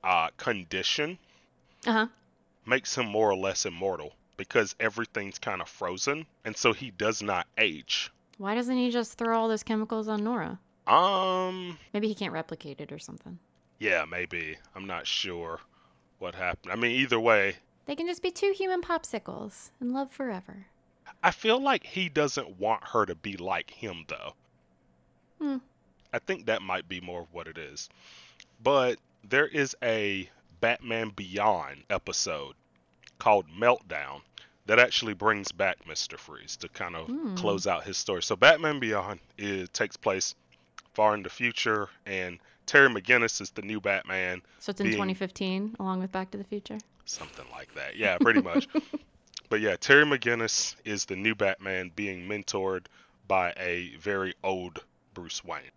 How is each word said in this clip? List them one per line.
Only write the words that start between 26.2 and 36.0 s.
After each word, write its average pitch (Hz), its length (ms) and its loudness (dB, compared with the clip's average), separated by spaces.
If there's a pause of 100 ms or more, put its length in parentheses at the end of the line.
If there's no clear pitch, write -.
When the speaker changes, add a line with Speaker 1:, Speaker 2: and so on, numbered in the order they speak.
Speaker 1:
that 107 160 0
might 92 260 -4
be 92 120 -8
more 87 220 -8
of 82 100 -18
what 85 160 -10
it 80 100 -14
is. 73 300 -12 (720)
But 127 360 6 (260)
there 143 220 4
is 143 360 0
a 101 460 0 (320)
Batman 113 500 0
Beyond 92 800 0
episode 85 640 -4 (640)
called 101 300 4
Meltdown 80 720 -2 (460)
that 110 120 6
actually 113 360 4
brings 101 380 0
back 90 340 -2
Mister - 300 -6